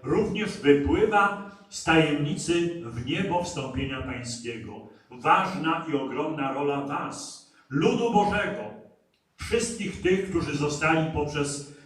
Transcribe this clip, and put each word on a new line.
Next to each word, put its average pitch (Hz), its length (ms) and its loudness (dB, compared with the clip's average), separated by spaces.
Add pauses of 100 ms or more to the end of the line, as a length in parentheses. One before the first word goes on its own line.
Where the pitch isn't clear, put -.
również 190 540 0
wypływa 196 920 4 (180)
z - 140 -12
tajemnicy 160 1000 2
w 120 200 -8
niebo 180 380 0
wstąpienia 135 580 -6
Pańskiego. 117 880 -10 (220)
Ważna 160 800 0
i 143 60 -2
ogromna 139 580 -2
rola 143 280 -2
was, - 680 -8 (180)
ludu 214 440 2
Bożego, - 500 2 (720)
wszystkich - 640 -4
tych, 190 280 2
którzy 151 280 -2
zostali 156 560 2
poprzez 147 600 -4 (120)